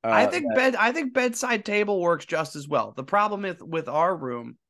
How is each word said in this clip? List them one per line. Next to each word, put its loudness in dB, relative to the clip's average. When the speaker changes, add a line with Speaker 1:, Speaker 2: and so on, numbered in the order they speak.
Speaker 1:
I 6
Speaker 2:
Uh, 2
Speaker 1:
think -2
Speaker 2:
that 0
Speaker 1:
bed-, 2
I 4
think -4
bedside -2
table 0
works 2
just -4
as -12
well. 0
The -10
problem 0
with, -8
with -6
our 2
room -8